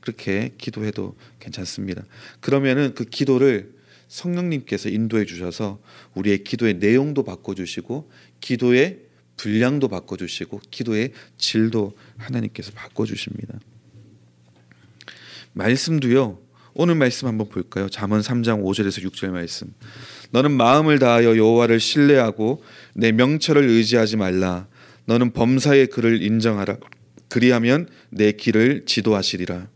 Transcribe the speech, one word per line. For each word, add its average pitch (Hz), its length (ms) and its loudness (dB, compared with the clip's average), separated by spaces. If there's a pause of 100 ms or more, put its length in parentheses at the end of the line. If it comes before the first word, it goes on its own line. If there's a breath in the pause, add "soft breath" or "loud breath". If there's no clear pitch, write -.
그렇게 110 580 -6
기도해도 104 580 -10 (240 soft breath)
괜찮습니다. 95 640 -12 (360 loud breath)
그러면은 139 540 0
그 120 100 -6
기도를 127 680 0 (340 soft breath)
성령님께서 175 800 -6
인도해 107 360 0
주셔서 92 560 -8 (340 loud breath)
우리의 98 300 0
기도의 113 300 -2
내용도 131 500 0
바꿔주시고 95 840 -10 (300 soft breath)
기도의 127 600 2 (360 soft breath)
분량도 123 520 0
바꿔주시고 92 720 -10 (100)
기도의 113 420 -4 (240 loud breath)
질도 110 600 -2 (200 soft breath)
하나님께서 - 560 -10
바꿔주십니다. - 840 -10 (1900 loud breath)
말씀도요. 127 920 0 (320 soft breath)
오늘 170 160 2
말씀 135 320 0
한번 110 220 -4
볼까요? 98 400 -6
잠언 104 320 -2
삼 120 220 -2
장 110 200 0
오 95 120 0
절에서 101 260 -2
육 92 140 -8
절 95 160 -8
말씀. 87 420 -10 (580 loud breath)
"너는 135 200 2
마음을 143 480 4
다하여 117 400 4
여호와를 113 420 4
신뢰하고 131 840 2 (300 loud breath)
내 113 200 2
명철을 143 540 4
의지하지 113 520 2
말라. 92 500 -2 (380 soft breath)
너는 117 260 2
범사의 131 540 4
그를 117 360 0
인정하라. 104 540 0 (520)
그리하면 123 600 2 (220 soft breath)
내 104 220 2
길을 113 520 0
지도하시리라." 95 920 -4